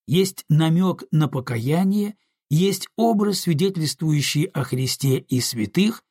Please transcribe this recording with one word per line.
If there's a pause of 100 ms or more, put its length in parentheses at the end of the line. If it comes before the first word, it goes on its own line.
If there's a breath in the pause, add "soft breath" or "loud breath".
есть
намек
на
покаяние, (340)
есть
образ,
свидетельствующий
о
Христе
и
святых,